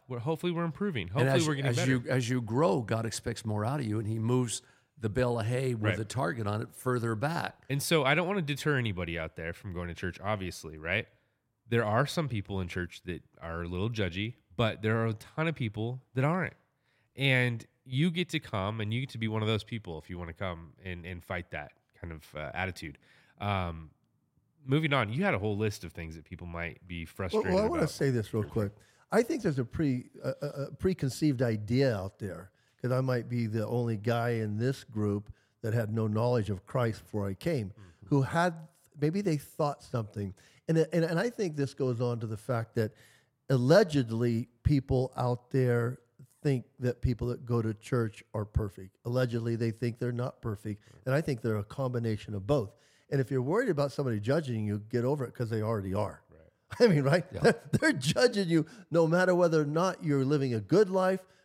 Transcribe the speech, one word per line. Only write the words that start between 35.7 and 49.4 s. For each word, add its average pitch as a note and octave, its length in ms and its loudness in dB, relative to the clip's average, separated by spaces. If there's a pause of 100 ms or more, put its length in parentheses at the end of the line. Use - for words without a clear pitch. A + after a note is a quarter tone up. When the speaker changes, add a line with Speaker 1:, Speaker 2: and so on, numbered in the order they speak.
Speaker 3:
had A2 200 0
no A2 140 2
knowledge A2 440 2
of F#2 160 -6
Christ A#2 380 0
before G2+ 220 -4
I G2 80 -4
came, A#2+ 360 -4
Speaker 1:
Mm-hmm. - 380 -20
Speaker 3:
who C#3 140 4
had, E3+ 320 2 (460)
maybe D#3+ 220 2
they D#3+ 160 2
thought - 440 -4
something. G2+ 520 -6 (340)
And, D#3+ 80 2 (160)
and, E3 120 2
and E3 140 0
I A#3+ 120 0
think F3+ 260 -4
this C#3 160 0
goes B2+ 300 0
on A#2+ 180 0
to A2+ 60 -4
the G#2+ 100 -4
fact A#2 380 -4
that A2 180 0 (640)
allegedly B2 880 4 (140)
people C3 540 2
out B2 340 -2
there B2 480 2 (440)
think C3+ 240 0 (120)
that B2 240 -2
people A#2+ 260 0
that A#2+ 160 -4
go A#2 160 2
to A2 140 0
church A2+ 480 -2 (100)
are G#2+ 120 -2
perfect. G2 600 -4
Allegedly, A#2+ 520 0